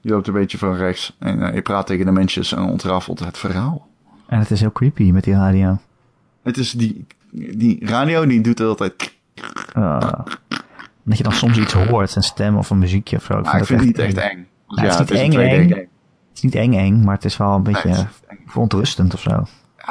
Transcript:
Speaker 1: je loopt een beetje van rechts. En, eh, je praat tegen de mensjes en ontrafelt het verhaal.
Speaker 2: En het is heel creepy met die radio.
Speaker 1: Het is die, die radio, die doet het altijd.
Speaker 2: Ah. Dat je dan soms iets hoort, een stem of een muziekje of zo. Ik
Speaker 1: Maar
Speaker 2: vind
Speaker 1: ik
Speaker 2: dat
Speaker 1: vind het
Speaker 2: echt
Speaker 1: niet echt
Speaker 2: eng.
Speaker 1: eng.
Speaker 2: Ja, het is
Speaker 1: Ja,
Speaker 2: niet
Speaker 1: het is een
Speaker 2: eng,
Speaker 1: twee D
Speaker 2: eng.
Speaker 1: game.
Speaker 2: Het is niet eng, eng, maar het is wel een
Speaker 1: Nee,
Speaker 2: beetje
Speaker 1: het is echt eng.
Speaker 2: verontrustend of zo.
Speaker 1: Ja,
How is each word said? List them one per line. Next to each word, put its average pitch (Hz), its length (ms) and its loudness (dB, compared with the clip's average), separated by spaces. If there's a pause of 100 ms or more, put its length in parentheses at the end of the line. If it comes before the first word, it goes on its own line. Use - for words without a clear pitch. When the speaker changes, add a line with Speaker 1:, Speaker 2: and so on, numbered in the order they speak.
Speaker 1:
je 107 80 -6
loopt 104 180 0
een 101 60 -2
beetje 98 240 -2
van 95 180 -2
rechts. 90 440 -4
En, 101 220 -4
eh, 90 120 -4
je 98 80 -4
praat 98 260 -4
tegen 95 180 -2
de 95 60 2
mensjes 95 420 0
en 95 100 -4
ontrafelt 92 560 -4
het 85 180 -10
verhaal. 110 500 -4 (400)
Speaker 2:
En 117 120 0
het 104 120 0
is 101 80 0
heel 107 120 0
creepy 113 400 2
met 92 120 4
die 98 100 0
radio. 95 440 2 (640)
Speaker 1:
Het 123 140 -4
is 123 140 -4
die, 110 340 -4 (260)
die 110 560 -2
radio, 151 400 0
die 120 140 4
doet 117 180 2
het 113 80 0
altijd. 104 460 -4 (600)
Speaker 2:
Ah. 78 380 0 (920)
Dat 110 140 2
je - 60 -2
dan 107 100 0
soms 117 240 2
iets 107 160 0
hoort, 98 420 2
een 101 80 2
stem 104 340 0
of 104 120 -2
een 101 80 2
muziekje 95 400 0
of - 60 -6
zo. 101 140 -4
Ik 98 60 -2
Speaker 1:
Maar - 220 0
Speaker 2:
vind 123 160 2
Speaker 1:
ik 120 140 4
Speaker 2:
dat - 0 -
Speaker 1:
vind - 20 -6
het - 80 -2
Speaker 2:
echt - 100 0
Speaker 1:
niet - 20 -2
echt 101 160 -2
Speaker 2:
eng. 92 40 -14
Speaker 1:
eng. 90 100 -20 (200)
Speaker 2:
Ja, - 160 -4
het 101 60 2
is 90 40 2
Speaker 1:
Ja, 85 60 2
Speaker 2:
niet 85 100 0
Speaker 1:
het - 20 -6
is 101 80 2
een 135 60 2
Speaker 2:
eng, 156 60 4
Speaker 1:
twee 123 180 4
D - 20 2
Speaker 2:
eng. 170 180 6
Speaker 1:
game. 175 120 0
Speaker 2:
Het - 560 -20
is - 40 -20
niet 127 140 0
eng, 120 180 2
eng, 98 300 4
maar 98 120 4
het - 100 -6
is 92 120 -4
wel 101 180 0
een 98 60 2
Speaker 1:
Nee, 101 120 0
Speaker 2:
beetje 95 160 0
Speaker 1:
het 90 80 2
is 95 60 0
echt - 240 -10
eng. 104 180 -20
Speaker 2:
verontrustend 95 680 0
of 90 80 -8
zo. - 80 -4
Speaker 1:
Ja, - 160 0 (460)